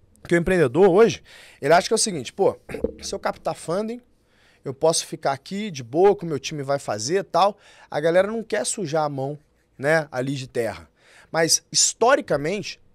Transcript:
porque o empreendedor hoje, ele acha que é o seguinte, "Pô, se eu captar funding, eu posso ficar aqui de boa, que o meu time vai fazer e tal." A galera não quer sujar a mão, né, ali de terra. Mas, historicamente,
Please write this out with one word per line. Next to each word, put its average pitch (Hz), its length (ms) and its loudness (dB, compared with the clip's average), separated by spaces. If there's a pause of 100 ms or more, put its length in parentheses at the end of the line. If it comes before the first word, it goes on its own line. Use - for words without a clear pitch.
(220)
porque - 140 0
o - 20 6
empreendedor 170 520 4
hoje, 196 340 4 (380)
ele 143 120 4
acha 170 140 4
que 233 60 -4
é - 20 4
o - 20 2
seguinte, 170 360 -4
"Pô, 180 240 2 (440)
se - 140 -10
eu 196 40 -10
captar - 360 -6
funding, 220 460 -6 (640)
eu 139 80 -8
posso 165 320 0
ficar 156 260 -4
aqui 196 400 -8
de 131 120 -12
boa, 175 320 4
que 190 100 -8
o - 20 -6
meu 147 120 -4
time 147 240 -8
vai 139 160 -2
fazer 123 400 -4
e 185 40 -4
tal." 196 340 0 (320)
A 147 100 -6
galera 170 280 2
não 220 160 -6
quer 220 220 -4
sujar 156 400 -4
a 147 40 -2
mão, 139 300 -8 (380)
né, 147 340 0
ali 139 240 -4
de 127 120 -8
terra. 107 420 -6 (420)
Mas, 160 400 0
historicamente, 196 1120 0 (140)